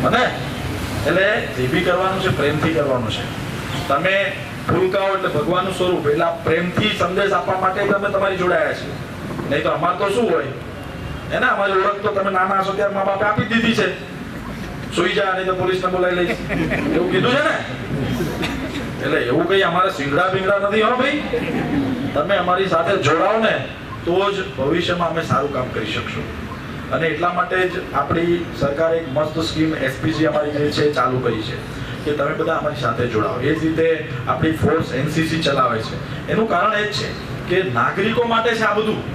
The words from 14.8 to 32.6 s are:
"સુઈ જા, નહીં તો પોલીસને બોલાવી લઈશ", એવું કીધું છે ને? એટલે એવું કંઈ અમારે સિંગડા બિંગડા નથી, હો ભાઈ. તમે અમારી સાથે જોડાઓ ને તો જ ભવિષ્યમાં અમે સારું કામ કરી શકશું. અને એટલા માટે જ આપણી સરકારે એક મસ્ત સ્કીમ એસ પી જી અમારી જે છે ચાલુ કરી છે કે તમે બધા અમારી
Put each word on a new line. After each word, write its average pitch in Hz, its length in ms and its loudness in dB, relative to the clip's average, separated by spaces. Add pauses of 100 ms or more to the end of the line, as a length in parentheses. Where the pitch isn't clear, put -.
"સુઈ 175 180 2
જા, 190 200 2
નહીં 185 120 -2
તો 185 80 0
પોલીસને 180 380 0
બોલાવી 180 240 2
લઈશ", 175 140 0 (680)
એવું 180 160 2
કીધું 202 200 2
છે 294 120 2
ને? 311 120 0 (1500)
એટલે 151 160 0
એવું 123 280 0
કંઈ 196 140 2
અમારે 170 280 2
સિંગડા 143 380 0
બિંગડા 190 320 0
નથી, 202 220 2
હો 240 140 2
ભાઈ. 294 280 0 (880)
તમે 180 240 2
અમારી 180 300 2
સાથે 170 300 2
જોડાઓ 165 420 2
ને 196 280 0 (380)
તો 190 260 2
જ 185 260 -6
ભવિષ્યમાં 170 520 0
અમે 165 120 -2
સારું 135 320 0
કામ 127 200 -2
કરી - 120 -4
શકશું. - 380 -6 (680)
અને 160 160 0
એટલા 175 260 0
માટે 185 360 0
જ - 20 -2 (220)
આપણી 170 520 2 (140)
સરકારે 165 380 2
એક 160 160 -4
મસ્ત 156 260 0
સ્કીમ 156 360 0
એસ 131 160 -2 (120)
પી 160 100 0
જી 156 120 2
અમારી 147 260 2
જે 147 200 0
છે 147 220 2
ચાલુ 127 260 2
કરી 110 220 0
છે - 140 -4 (500)
કે 147 120 0
તમે 151 160 0
બધા 160 200 0
અમારી 151 280 -2